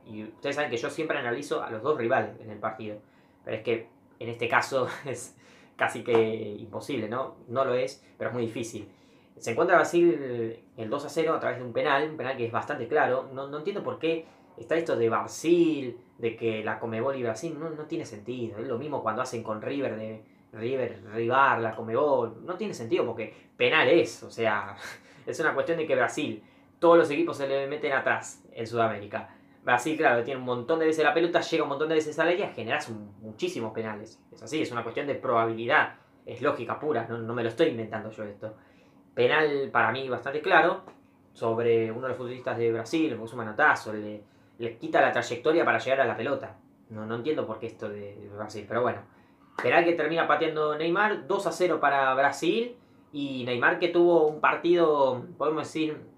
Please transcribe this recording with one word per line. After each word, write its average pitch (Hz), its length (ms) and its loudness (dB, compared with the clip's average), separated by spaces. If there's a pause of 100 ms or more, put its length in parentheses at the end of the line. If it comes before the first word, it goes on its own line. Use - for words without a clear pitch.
Y 107 180 -12
ustedes 143 300 -6
saben 147 160 -2
que 156 60 -2
yo 143 140 -4
siempre 156 280 -4
analizo 135 440 -4
a - 80 -8
los 107 120 -8
dos 147 160 0
rivales 117 420 2
en 110 100 -14
el 104 80 -12
partido, 107 400 -8 (460)
pero 110 120 -4
es - 60 -8
que 113 260 -2 (320)
en 117 80 -8
este 117 200 -4
caso 123 380 2 (100)
<laughs> - 80 -14
es - 320 -10 (380)
casi 120 300 -2
que 120 100 4
imposible, 110 920 -2
¿no? 127 280 -6 (120)
No 127 160 0
lo 120 100 0
es, - 300 -4 (120)
pero 110 140 -4
es 120 40 -6
muy 120 120 -2
difícil. 110 420 -8 (500)
Se - 120 -6
encuentra 170 260 4
Brasil 139 840 2 (160)
el 110 120 -8
dos 143 160 -4
a 147 40 -10
cero 160 260 0
a 139 60 -2
través 120 180 -2
de 123 60 -8
un 120 80 -10
penal, 143 360 2
un 151 80 -10
penal 123 200 -4
que 117 100 -2
es 113 60 -6
bastante 120 340 -4
claro. 131 460 2
No, 139 160 -8
no 147 100 -8
entiendo 170 240 -4
por - 160 -6
qué 165 260 -2 (320)
está - 200 -2
esto 156 200 0
de 117 120 4
Brasil, 139 920 2 (200)
de 113 180 -4
que 110 280 -2
la 107 140 -4
conmebol 120 380 -2
y 123 60 -6
Brasil, 143 360 -4
no, 160 120 -8
no 151 140 -10
tiene 156 200 -6
sentido. 110 540 -8
Es 123 80 -8
lo 120 120 -4
mismo 139 240 -6
cuando 110 200 -2
hacen 120 200 -6
con 107 180 -6
River, 123 360 -4
de 110 280 -10 (280)
River, 110 500 -4 (100)
Rivar, 117 480 4
la 110 140 -2
conmebol. 120 720 0
No 175 120 -8
tiene 202 180 -6
sentido 123 300 0
porque 110 520 -8
penal 131 320 4
es, - 340 4
o 104 80 -14
sea, 101 460 0 (240)
<laughs> - 260 -20
es 127 140 -4
una 151 140 2
cuestión 160 240 0
de 156 80 -2
que 139 80 0
Brasil, 120 480 0 (360)
todos 170 180 10
los 147 140 6
equipos 151 260 0
se 135 120 -2
le 139 180 0
meten 147 260 -4
atrás 127 600 -2
en 117 140 -8
Sudamérica. 107 640 -2 (340)
Brasil, 127 320 2
claro, 127 260 4
tiene 131 160 -4
un 127 80 -8
montón 123 320 0
de 160 80 2
veces 156 180 4
la 147 80 6
pelota, 170 280 2
llega 156 240 0
un 143 40 -2
montón 143 200 -2
de 160 80 0
veces 151 220 0
al 160 100 2
área, 180 220 0
generas 123 380 -4
un, 104 320 -12
muchísimos 113 520 -6
penales. 107 500 -10 (100)
Es - 100 -20
así, 139 200 -4
es 147 80 -4
una 120 140 -4
cuestión 143 240 -6
de 127 80 -2
probabilidad, 117 800 2 (280)
es 117 160 -14
lógica 123 380 -2
pura, 131 300 -2
no, 117 100 -6
no 113 160 -6
me 120 80 -2
lo 113 60 0
estoy 165 200 4
inventando 107 420 -6
yo 107 140 -10
esto. 104 300 -12 (580)
Penal 139 600 2
para 113 180 4
mí 131 180 -4
bastante 131 320 -4
claro, 180 440 4 (480)
sobre 117 580 2
uno 120 120 -8
de 131 60 -4
los 120 80 -4
futbolistas 127 420 -6
de 117 120 2
Brasil, 120 460 0
fue 110 120 -10
un 123 80 -14
manotazo, 113 560 2
le, 104 300 -8 (360)
le 113 200 -6
quita 160 220 2
la 127 100 4
trayectoria 135 540 0
para 117 140 2
llegar 131 220 2
a 127 40 4
la 110 120 -2
pelota. 117 400 -6 (340)
No, 107 140 -10
no 113 120 -4
entiendo 123 300 -2
por 110 120 -8
qué 117 80 -8
esto 110 220 -10
de, 101 260 -12
de 104 140 -16
Brasil, 104 400 -12
pero 120 140 -2
bueno. 110 180 -2 (600)
Penal 170 240 4
que 170 100 4
termina 156 340 0
pateando 151 480 2
Neymar, 185 500 0
dos - 200 -2
a 160 60 0
cero 165 280 2
para 139 340 4
Brasil, 165 600 2 (340)
y 135 340 -6
Neymar 131 340 2
que 170 100 2
tuvo 170 380 6
un 151 160 -2
partido, 143 800 4 (140)
podemos 151 260 0
decir, 156 340 -4 (200)